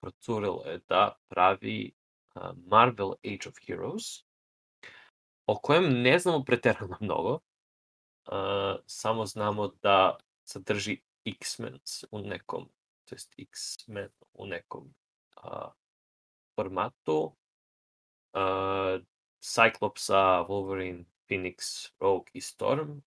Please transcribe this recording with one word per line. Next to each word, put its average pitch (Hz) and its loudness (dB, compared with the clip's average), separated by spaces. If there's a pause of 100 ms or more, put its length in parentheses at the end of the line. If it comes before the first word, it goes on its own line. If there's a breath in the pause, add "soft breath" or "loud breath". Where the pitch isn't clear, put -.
procurilo 101 -4
je 82 -8
da 98 4 (100)
pravi, 98 2 (440)
a, 90 -10
Marvel 101 4
Age - -8
of - -16
Heroes, 117 -8 (1400 loud breath)
o 107 2
kojem 147 4
ne 131 6
znamo 165 0
preterano 107 0
mnogo. 95 -2 (880)
A, 98 -2
samo 110 -4
znamo 104 -2
da 98 4 (240)
sadrži 104 -4 (220)
X-Men 113 -10 (280)
u 104 -10
nekom, 92 -8 (360)
to - -16
jest - -20
X-Men - -12 (220)
u 98 -16
nekom, - -12 (400)
a, - -12 (880)
formatu, 113 -2 (960)
a, 95 0 (420)
Cyclopsa, 98 4
Wolverine, 95 -6 (180)
Phoenix, - -8
Rogue 95 0
i - -12
Storm 147 -4